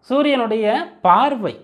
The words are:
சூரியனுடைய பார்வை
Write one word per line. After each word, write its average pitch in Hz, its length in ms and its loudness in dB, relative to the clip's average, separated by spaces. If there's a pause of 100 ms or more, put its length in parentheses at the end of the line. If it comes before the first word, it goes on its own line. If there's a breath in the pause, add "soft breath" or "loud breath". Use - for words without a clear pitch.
சூரியனுடைய 247 560 0 (400)
பார்வை 208 480 2 (100)